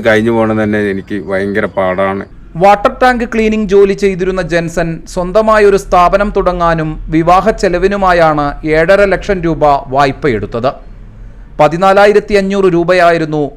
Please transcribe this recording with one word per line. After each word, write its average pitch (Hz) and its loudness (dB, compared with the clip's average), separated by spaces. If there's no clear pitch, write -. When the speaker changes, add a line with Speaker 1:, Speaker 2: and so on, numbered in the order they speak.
Speaker 1:
കഴിഞ്ഞു 110 2
പോകണം 110 0
തന്നെ 107 -2
എനിക്ക് 98 -8
ഭയങ്കര 98 -4
പാടാണ്. 95 -4
Speaker 2:
വാട്ടർ 202 2
ടാങ്ക് 247 0
ക്ലീനിംഗ് 220 0
ജോലി 196 4
ചെയ്തിരുന്ന 190 -2
ജെൻസൺ 165 -4
സ്വന്തമായൊരു 202 2
സ്ഥാപനം 196 2
തുടങ്ങാനും 165 -2
വിവാഹ 170 2
ചെലവിനുമായാണ് 175 0
ഏഴര 170 2
ലക്ഷം 185 -2
രൂപ 151 -2
വായ്പയെടുത്തത്. 131 -2
പതിനാലായിരത്തി 196 2
അഞ്ഞൂറ് 196 0
രൂപയായിരുന്നു 170 0